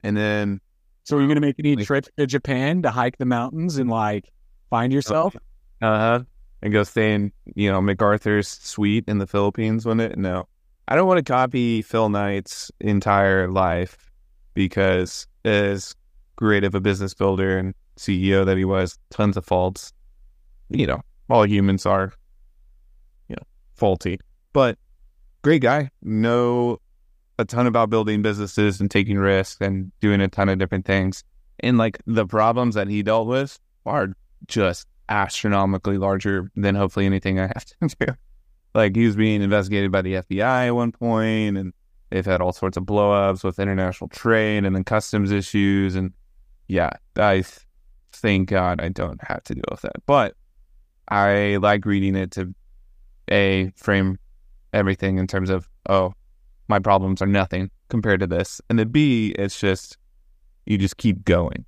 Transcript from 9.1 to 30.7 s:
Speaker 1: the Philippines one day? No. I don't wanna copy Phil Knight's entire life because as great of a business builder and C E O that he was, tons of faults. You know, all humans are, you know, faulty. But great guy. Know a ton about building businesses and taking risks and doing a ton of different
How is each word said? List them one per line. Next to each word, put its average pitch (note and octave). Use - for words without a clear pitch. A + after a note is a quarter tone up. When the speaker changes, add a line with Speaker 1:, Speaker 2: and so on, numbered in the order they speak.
Speaker 1:
the G2
Philippines A2
one A2+
day? A2+
No. F2+
I C3+
don't F#3
wanna F3+
copy B2
Phil A2
Knight's G2+
entire G2
life F2+
because F#2
as G2+
great G#2
of G2
a G2
business G2
builder F#2+
and F#2+
C F#2+
E G2
O G2
that F#2+
he F#2+
was, F#2
tons G2+
of E2+
faults. F#2
You -
know, C2+
all A2+
humans G2
are, F#2+
you -
know, -
faulty. F#2
But C3
great D3
guy. C3+
Know A#2+
a A#2
ton A#2+
about A2+
building G#2+
businesses G#2
and G2+
taking G2+
risks G2
and F#2+
doing G#2
a G2
ton G2
of F#2+
different F#2